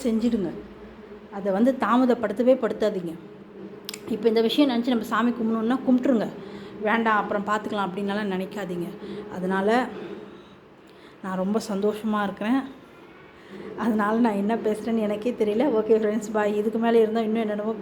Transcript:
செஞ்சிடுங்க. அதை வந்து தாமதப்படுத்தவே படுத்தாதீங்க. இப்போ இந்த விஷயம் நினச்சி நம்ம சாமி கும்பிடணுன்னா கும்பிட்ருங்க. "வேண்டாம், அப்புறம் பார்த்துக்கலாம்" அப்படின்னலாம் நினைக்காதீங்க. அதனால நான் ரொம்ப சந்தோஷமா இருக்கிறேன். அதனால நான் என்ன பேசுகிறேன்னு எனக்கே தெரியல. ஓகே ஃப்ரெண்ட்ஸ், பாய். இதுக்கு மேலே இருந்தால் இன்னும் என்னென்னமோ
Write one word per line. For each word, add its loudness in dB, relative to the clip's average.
செஞ்சிடுங்க. 2
அதை -2
வந்து 6
தாமதப்படுத்தவே 4
படுத்தாதீங்க. -2
இப்போ -2
இந்த 4
விஷயம் 4
நினச்சி 0
நம்ம 0
சாமி 2
கும்பிடணுன்னா 0
கும்பிட்ருங்க. 4
"வேண்டாம், 4
அப்புறம் -4
பார்த்துக்கலாம்" -2
அப்படின்னலாம் -4
நினைக்காதீங்க. -6
அதனால 0
நான் -4
ரொம்ப 0
சந்தோஷமா 0
இருக்கிறேன். 0
அதனால 2
நான் 2
என்ன 0
பேசுகிறேன்னு -2
எனக்கே -2
தெரியல. 2
ஓகே 4
ஃப்ரெண்ட்ஸ், -2
பாய். 2
இதுக்கு -2
மேலே 4
இருந்தால் 2
இன்னும் 0
என்னென்னமோ -2